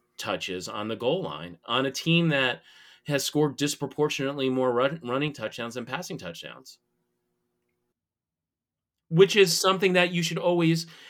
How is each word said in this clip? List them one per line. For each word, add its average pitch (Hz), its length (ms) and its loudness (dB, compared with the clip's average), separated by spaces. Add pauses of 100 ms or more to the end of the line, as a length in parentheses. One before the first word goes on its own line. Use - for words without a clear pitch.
(180)
touches 90 500 -6
on 104 200 -8
the 113 80 -4
goal 131 260 -2
line 82 440 -10
on 123 200 0
a 139 60 -2
team 165 380 2
that 135 340 0 (400)
has 143 200 0
scored 147 320 0
disproportionately 143 920 -2
more 131 220 2
run, 135 320 0
running 135 280 -2
touchdowns 117 440 -8
than 120 100 -8
passing 127 320 -8
touchdowns, - 640 -16 (2250)
which 185 260 6
is 190 240 6
something 190 340 2
that 180 180 4
you 175 120 0
should 165 160 -4
always 165 480 2 (220)